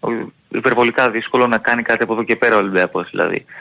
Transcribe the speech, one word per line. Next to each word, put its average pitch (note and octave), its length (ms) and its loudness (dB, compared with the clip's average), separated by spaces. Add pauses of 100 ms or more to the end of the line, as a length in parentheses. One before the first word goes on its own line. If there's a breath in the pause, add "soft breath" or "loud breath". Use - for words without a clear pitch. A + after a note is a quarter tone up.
(480)
υπερβολικά A#2+ 640 0
δύσκολο B2 360 0
να A#2 120 2
κάνει A#2+ 240 -2
κάτι A#2 200 0
από A2+ 100 -2
εδώ A2+ 120 -2
και A2+ 120 -2
πέρα A#2 180 2
ο G#2+ 40 6
Ολυμπιακός, F2+ 520 0
δηλαδή, F2+ 340 -4 (160 loud breath)